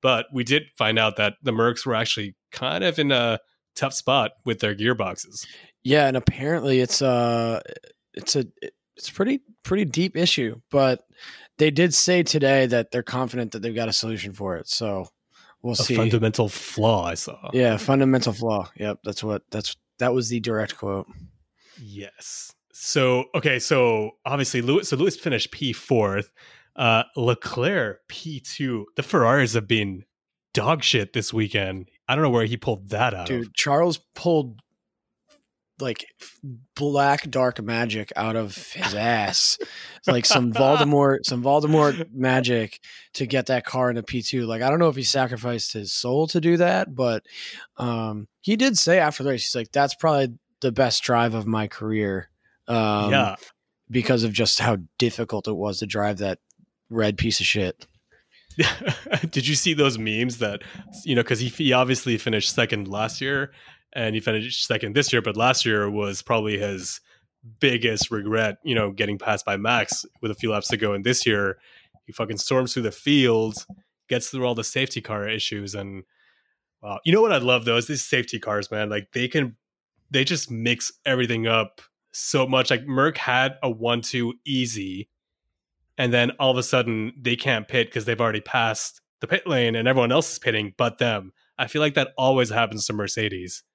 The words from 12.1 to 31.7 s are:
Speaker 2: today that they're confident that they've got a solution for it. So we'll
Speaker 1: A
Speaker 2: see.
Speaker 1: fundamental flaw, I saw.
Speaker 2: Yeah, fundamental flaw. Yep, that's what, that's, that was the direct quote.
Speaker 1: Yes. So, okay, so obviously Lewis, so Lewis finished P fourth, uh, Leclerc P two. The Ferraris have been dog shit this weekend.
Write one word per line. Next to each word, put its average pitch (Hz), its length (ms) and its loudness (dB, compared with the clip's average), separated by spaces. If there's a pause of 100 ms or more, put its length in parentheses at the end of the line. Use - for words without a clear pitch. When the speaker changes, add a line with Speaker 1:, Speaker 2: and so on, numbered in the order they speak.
Speaker 2:
today 135 420 4
that 120 260 0
they're 123 120 -2
confident 123 480 -4
that 113 100 -10
they've 113 140 -4
got 117 120 -2
a 110 60 -4
solution 101 400 -4
for 95 240 -6
it. 78 100 -12
So 98 400 -4 (540)
we'll 120 120 -4
Speaker 1:
A - 40 -2
Speaker 2:
see. 120 180 0
Speaker 1:
fundamental 113 540 2
flaw, 107 560 0
I 85 80 -4
saw. - 400 -10
Speaker 2:
Yeah, 120 240 4
fundamental 131 560 2
flaw. 107 420 -2
Yep, 104 280 -6
that's 101 200 -8
what, 107 280 -4
that's, - 260 -6 (220)
that 123 140 2
was 123 140 0
the 120 140 -2
direct 110 360 -2
quote. 98 300 -4 (720)
Speaker 1:
Yes. 101 720 -16 (200)
So, 127 520 0 (100)
okay, 135 240 0
so 117 520 2 (140)
obviously 135 360 -2
Lewis, 147 280 0
so 139 80 -2
Lewis 180 180 2
finished - 360 -4
P 135 200 -6
fourth, 104 600 0 (440)
uh, 117 280 2 (120)
Leclerc 123 960 -2
P 151 320 -12
two. 123 460 -4 (100)
The 139 60 -2
Ferraris 123 500 4
have 110 140 0
been 101 360 0 (500)
dog 139 300 2
shit 104 300 0
this 113 180 -4
weekend. 98 580 -2 (180)